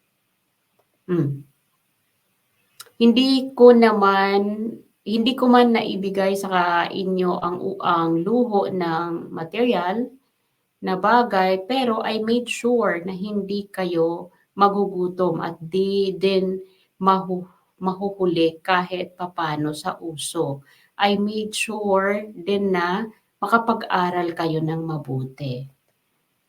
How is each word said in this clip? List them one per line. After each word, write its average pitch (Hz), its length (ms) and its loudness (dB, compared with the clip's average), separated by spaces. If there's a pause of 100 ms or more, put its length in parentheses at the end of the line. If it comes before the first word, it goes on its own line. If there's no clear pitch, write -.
(1120)
Hmm. 139 320 0 (1500)
"Hindi 262 560 2
ko 240 240 10
naman, 202 960 4 (320)
hindi 226 320 0
ko 247 160 4
man 240 240 6
naibigay 196 640 -2
sa 175 480 0
inyo 185 480 -2
ang, 175 200 -4 (280)
ang 165 400 0
luho 214 480 0
ng 170 560 -4
material." 190 800 -2 (760)
Na 185 160 -2
bagay, 196 640 2
pero 247 400 -2
I 220 160 -2
made 233 320 0
sure 214 560 0
na 190 80 -6
hindi 202 560 -6
kayo 175 640 -2 (240)
magugutom 180 800 0
at 170 240 -6
di 196 560 0
din 190 400 0 (400)
mahu-, 185 480 0 (320)
mahuhuli 185 800 -2
kahit 185 560 -4
papano 151 560 -4
sa - 320 -8
uso. 147 580 -6 (380)
I 202 160 2
made 214 400 -4
sure 208 800 -2
din 196 400 -2
na 180 320 -2 (320)
makapag-aral 185 960 0
kayo 160 240 -2
ng 165 240 -4
mabuti. 135 840 -8 (840)